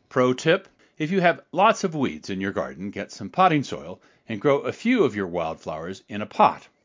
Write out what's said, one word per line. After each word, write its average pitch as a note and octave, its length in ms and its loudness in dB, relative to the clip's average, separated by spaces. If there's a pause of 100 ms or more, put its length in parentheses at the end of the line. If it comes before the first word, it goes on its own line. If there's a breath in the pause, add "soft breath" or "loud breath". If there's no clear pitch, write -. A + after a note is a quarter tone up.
Pro B2+ 260 2
tip, D#3+ 340 2 (320 soft breath)
if D#3 100 -4
you G3 100 0
have E3+ 220 2 (100)
lots G#3 320 2
of E3 120 -4
weeds F2 340 -4
in F#2+ 100 -4
your G2 120 -2
garden, F2 400 -6
get G2 200 -10
some G2+ 200 -12
potting E3+ 320 4
soil - 360 -10 (300 soft breath)
and G#2+ 100 -6
grow C#3 200 2
a B2 120 -4
few A3+ 320 0
of A2 120 0
your G2+ 100 -4
wildflowers E2 800 -6
in G#2 140 -8
a G#2+ 60 -6
pot G2+ 400 2 (180)